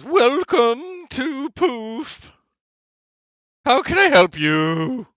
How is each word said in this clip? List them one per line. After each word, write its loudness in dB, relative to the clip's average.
Welcome 0
to -8
Poof. -6
How 2
can -2
I 6
help 4
you? -2